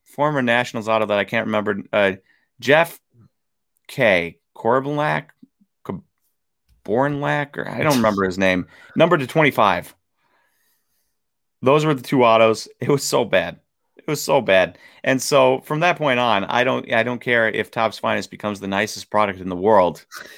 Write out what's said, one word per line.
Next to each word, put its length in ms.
former 400
Nationals 460
auto 180
that 120
I 60
can't 220
remember. 340
Uh, 220
Jeff 400
K. 540
Korblak? 720
Bornlak, 720
or 120
I 160
don't 100
remember 300
his 140
name. 280
Number 200
to 80
twenty-five. 720
Those 220
were 100
the 80
two 220
autos. 420
It 80
was 160
so 200
bad. 360
It 120
was 120
so 200
bad. 380
And 180
so 380
from 180
that 180
point 220
on, 240
I 220
don't, 280
I 120
don't 160
care 280
if 220
Topps 300
Finest 320
becomes 260
the 80
nicest 460
product 260
in 100
the 60
world. 500